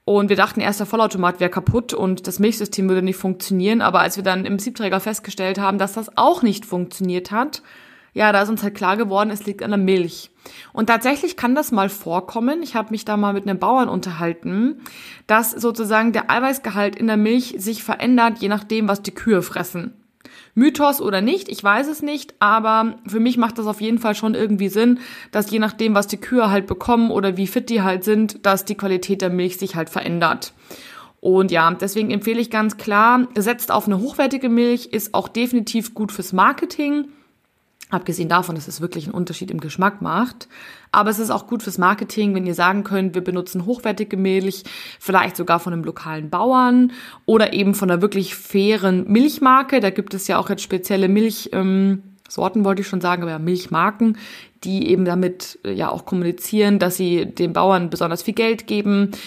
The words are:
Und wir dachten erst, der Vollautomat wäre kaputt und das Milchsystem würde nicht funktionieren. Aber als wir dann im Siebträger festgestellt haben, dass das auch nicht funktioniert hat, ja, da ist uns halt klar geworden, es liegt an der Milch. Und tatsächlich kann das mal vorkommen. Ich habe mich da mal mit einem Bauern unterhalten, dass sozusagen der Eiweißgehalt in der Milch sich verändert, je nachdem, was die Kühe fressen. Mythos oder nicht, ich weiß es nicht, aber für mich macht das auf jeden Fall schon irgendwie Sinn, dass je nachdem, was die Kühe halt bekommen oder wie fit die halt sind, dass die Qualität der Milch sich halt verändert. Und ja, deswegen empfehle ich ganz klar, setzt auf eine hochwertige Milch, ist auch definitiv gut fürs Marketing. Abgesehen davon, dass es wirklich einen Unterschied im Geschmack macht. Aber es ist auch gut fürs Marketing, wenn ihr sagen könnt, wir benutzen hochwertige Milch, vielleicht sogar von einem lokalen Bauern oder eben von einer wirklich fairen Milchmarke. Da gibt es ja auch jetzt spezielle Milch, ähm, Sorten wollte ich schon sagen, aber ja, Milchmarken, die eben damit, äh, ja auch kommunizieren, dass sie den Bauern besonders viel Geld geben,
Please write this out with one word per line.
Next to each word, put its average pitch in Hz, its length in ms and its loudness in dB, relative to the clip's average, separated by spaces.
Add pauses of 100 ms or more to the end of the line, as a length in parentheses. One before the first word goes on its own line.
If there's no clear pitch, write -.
Und 202 240 4
wir 202 60 4
dachten 202 240 2
erst, 202 200 -2
der 202 80 -4
Vollautomat 196 520 0
wäre 180 120 0
kaputt 226 420 -2
und 185 320 -2
das 185 140 -6
Milchsystem 208 500 0
würde 185 140 2
nicht 190 140 -2
funktionieren. 190 640 0
Aber 180 180 4
als 170 180 0
wir 196 60 -8
dann 190 220 0
im 202 120 -2
Siebträger 196 420 -4
festgestellt 196 600 -6
haben, 196 180 0
dass 196 160 -2
das 220 240 -8
auch 302 240 4
nicht 208 240 0
funktioniert 180 640 -4
hat, 247 320 -4 (540)
ja, 214 160 4
da 196 100 4
ist 208 80 0
uns 214 140 -2
halt 202 100 -2
klar 196 240 0
geworden, 208 320 0
es 208 160 -8
liegt 202 160 -8
an - 80 -6
der 202 80 0
Milch. 185 540 0 (420)
Und 220 140 -2
tatsächlich 247 500 0
kann 247 160 0
das 302 180 0
mal 196 180 2
vorkommen. 233 760 -4
Ich 269 100 -12
habe 220 160 -4
mich 220 160 -6
da 214 120 -2
mal 202 160 0
mit 196 140 -4
einem 190 120 -2
Bauern 247 280 2
unterhalten, 180 920 -2 (460)
dass 226 240 4
sozusagen 226 600 0
der 214 200 0
Eiweißgehalt 220 640 -2
in - 100 -2
der 214 120 2
Milch 233 420 2
sich 214 240 -6
verändert, 233 560 2
je 202 80 -2
nachdem, 214 400 0
was 202 160 -2
die 190 100 -8
Kühe 196 300 2
fressen. 180 500 -8 (640)
Mythos 285 440 4
oder 190 220 -2
nicht, 339 280 0
ich - 140 -10
weiß 214 240 2
es 302 140 -6
nicht, 294 380 -6
aber 220 560 2 (100)
für 220 140 -2
mich 240 180 2
macht 233 200 0
das 214 100 -4
auf 208 120 -4
jeden 226 200 0
Fall 214 160 0
schon 220 180 -2
irgendwie 202 360 0
Sinn, 240 300 4 (320)
dass 208 200 -2
je 220 80 0
nachdem, 214 340 0
was 202 140 2
die 202 100 -8
Kühe 233 320 2
halt 196 180 2
bekommen 226 440 2
oder 190 260 0
wie 190 100 0
fit 247 220 -4
die 226 120 2
halt 185 220 0
sind, 214 420 0
dass 196 200 2
die 208 100 -6
Qualität 190 460 -2
der 185 80 0
Milch 180 280 -2
sich 190 180 -6
halt 165 140 -4
verändert. - 640 -2 (680)
Und 190 300 4
ja, 165 200 4
deswegen 202 400 -2
empfehle 226 300 0
ich 233 80 -2
ganz 214 280 0
klar, 233 500 4 (100)
setzt 226 340 0
auf 214 140 0
eine 196 140 2
hochwertige 262 500 0
Milch, 240 380 2
ist - 260 -6
auch 190 140 -2
definitiv 233 640 -2
gut 214 180 -4
fürs - 220 -8
Marketing. 285 760 0 (840)
Abgesehen 175 380 -4
davon, 170 240 2
dass 151 140 -10
es 147 140 -12
wirklich 170 240 -8
einen - 100 -8
Unterschied 180 340 -6
im 165 100 -6
Geschmack 185 400 -2
macht. 180 480 -4 (440)
Aber 208 180 4
es 208 80 0
ist 226 140 -2
auch 196 160 -4
gut 233 160 -4
fürs 190 160 -8
Marketing, 202 560 0
wenn 185 100 -2
ihr 175 80 -2
sagen 180 300 2
könnt, 190 320 -2
wir 185 80 -2
benutzen 180 420 -4
hochwertige 214 500 -4
Milch, 190 480 0 (360)
vielleicht 185 360 2
sogar 170 240 0
von 175 140 -6
einem 165 100 -4
lokalen 156 460 -10
Bauern 247 640 4 (340)
oder 220 260 4
eben 196 220 2
von 196 160 0
einer 175 140 2
wirklich 196 320 0
fairen 196 760 2
Milchmarke. 269 680 4
Da 196 100 2
gibt 196 240 -6
es 190 140 -8
ja - 100 2
auch - 140 -2
jetzt 196 100 -4
spezielle 190 460 0
Milch, 214 440 2
ähm, 190 520 2 (240)
Sorten 190 360 -2
wollte 196 200 0
ich - 40 -8
schon 185 140 -4
sagen, 180 220 -2
aber 170 80 -6
ja, 160 80 -8
Milchmarken, 180 800 0 (440)
die 190 280 -2
eben 190 120 4
damit, 180 600 -2
äh, 101 80 -6
ja 95 180 -4
auch - 160 -6
kommunizieren, 202 720 0
dass 180 180 2
sie 175 300 0
den 170 280 -4
Bauern 175 360 2
besonders 165 320 -4
viel 208 140 -4
Geld 226 320 0
geben, 202 460 2 (140)